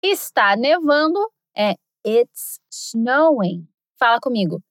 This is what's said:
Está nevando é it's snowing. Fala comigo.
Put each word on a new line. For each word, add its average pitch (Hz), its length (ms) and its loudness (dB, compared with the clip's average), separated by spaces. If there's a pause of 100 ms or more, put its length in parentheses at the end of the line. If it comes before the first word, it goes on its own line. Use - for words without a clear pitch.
Está 233 520 0
nevando 302 640 2 (380)
é 208 200 0 (300)
it's - 540 -2 (100)
snowing. 226 960 0 (320)
Fala 233 220 2
comigo. 190 500 -4